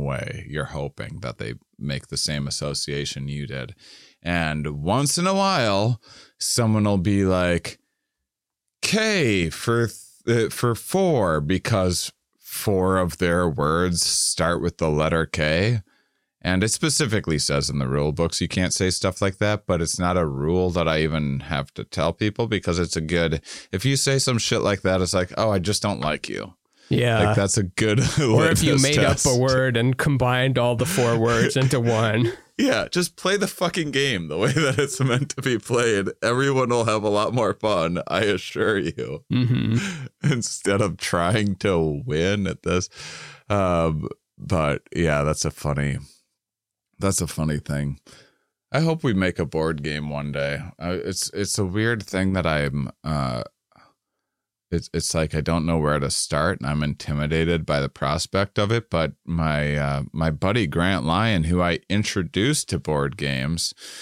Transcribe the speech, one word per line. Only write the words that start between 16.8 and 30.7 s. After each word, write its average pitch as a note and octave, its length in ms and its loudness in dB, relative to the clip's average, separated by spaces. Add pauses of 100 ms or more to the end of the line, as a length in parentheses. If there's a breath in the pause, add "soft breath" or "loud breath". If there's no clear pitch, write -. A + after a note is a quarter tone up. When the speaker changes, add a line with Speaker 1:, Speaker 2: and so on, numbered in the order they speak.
Speaker 1:
says C#2+ 300 0
in C#2+ 120 -2
the B1+ 80 -2
rule D2 240 0
books E2 280 0
you F2 80 0
can't F2+ 240 0
say F#2 180 0
stuff F#2 300 -2
like G2 180 0
that, G#2 280 0
but F2 160 0
it's - 160 -2
not F2+ 180 2
a F2 80 2
rule D#2+ 460 0
that E2+ 160 0
I D#2 160 2
even D2+ 380 0
have C#2 340 -6
to - 100 -10
tell E2 280 -2
people G#2+ 340 -2
because F#2 320 -2
it's E2+ 180 -2
a E2 40 -2
good, D#2+ 420 0 (300 loud breath)
if G2 120 -4
you C3+ 120 2
say C3+ 240 2
some B2 180 0
shit A2 220 0
like G2+ 220 0
that, F#2 180 2
it's F2+ 140 0
like, F2+ 220 0
"Oh, A2 140 0
I G2+ 80 2
just F#2+ 240 -2
don't G2+ 180 -2
like D2 280 -4
you." G1+ 260 -10 (360 soft breath)
Speaker 2:
Yeah. A#2 340 2
Speaker 1:
Like, G#2 120 4
that's G2 220 2
a G2+ 60 2
good G#2+ 340 0
<laughs> C3 220 0
Speaker 2:
Or A2+ 260 4
if - 160 2
you - 140 4
Speaker 1:
litmus C3 60 4
Speaker 2:
made - 160 4
up - 200 4
a - 20 -4
Speaker 1:
test. B2+ 200 4
Speaker 2:
word C3 360 2
and B2+ 220 2
combined B2+ 600 2
all A#2+ 180 4